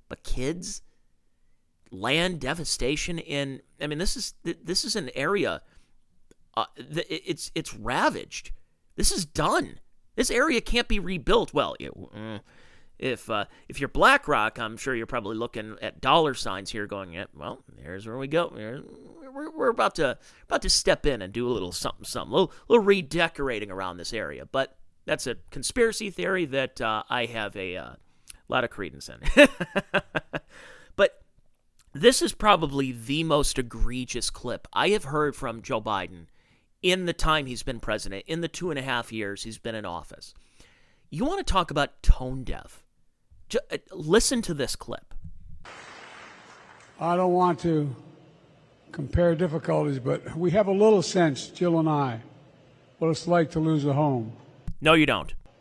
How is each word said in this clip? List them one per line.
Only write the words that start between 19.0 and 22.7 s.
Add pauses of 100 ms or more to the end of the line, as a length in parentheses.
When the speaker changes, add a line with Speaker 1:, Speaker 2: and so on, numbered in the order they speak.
Speaker 1:
we're,
we're
about
to, (280)
about
to
step
in
and
do
a
little
something,
something,
a
little, (160)
little